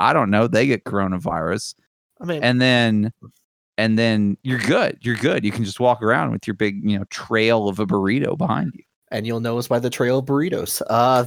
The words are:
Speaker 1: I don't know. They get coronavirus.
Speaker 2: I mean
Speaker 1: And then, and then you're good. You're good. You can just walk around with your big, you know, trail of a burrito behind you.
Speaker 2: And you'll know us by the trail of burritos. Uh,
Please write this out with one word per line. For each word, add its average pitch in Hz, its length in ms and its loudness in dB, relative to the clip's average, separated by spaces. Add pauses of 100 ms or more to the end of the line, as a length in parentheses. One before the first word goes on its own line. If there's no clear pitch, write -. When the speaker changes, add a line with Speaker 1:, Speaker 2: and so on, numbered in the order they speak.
Speaker 1:
I 120 120 4
don't 131 180 2
know. 110 180 4
They 110 180 2
get 123 180 0
coronavirus. 90 920 -4 (440)
Speaker 2:
I - 40 -12
mean 165 180 -4
Speaker 1:
And 123 180 4
then, 117 520 2 (640)
and 110 180 2
then 107 460 2
you're 127 160 -2
good. 160 420 0
You're 120 160 -4
good. 131 280 0
You 104 80 0
can 117 120 -4
just 95 140 -8
walk 120 240 2
around 123 300 0
with 107 140 -6
your 107 80 -4
big, 101 280 -2
you 104 160 0
know, 101 60 -8
trail 110 640 0
of 95 100 -2
a 107 80 -2
burrito 101 500 0
behind 151 380 -2
you. - 80 -20 (280)
Speaker 2:
And 110 160 -6
you'll 113 140 -4
know 117 180 -4
us 120 100 -6
by 120 100 2
the 120 120 -2
trail 127 280 0
of 135 80 -2
burritos. 143 640 -2
Uh, 123 380 4